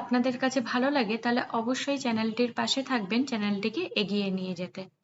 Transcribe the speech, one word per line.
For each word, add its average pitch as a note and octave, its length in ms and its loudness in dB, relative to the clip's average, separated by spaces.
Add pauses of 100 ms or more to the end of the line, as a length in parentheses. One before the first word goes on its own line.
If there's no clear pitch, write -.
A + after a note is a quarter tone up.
আপনাদের B3 420 2
কাছে C4 160 2 (120)
ভালো B3 260 2
লাগে, A3+ 260 2
তাহলে A#3+ 200 2 (180)
অবশ্যই C4 440 0
চ্যানেলটির A3+ 540 0
পাশে A#3 220 0 (100)
থাকবেন, A3+ 300 2 (100)
চ্যানেলটিকে G#3+ 520 0 (200)
এগিয়ে G3 260 0 (100)
নিয়ে F#3 220 -4
যেতে। F3+ 220 -8 (220)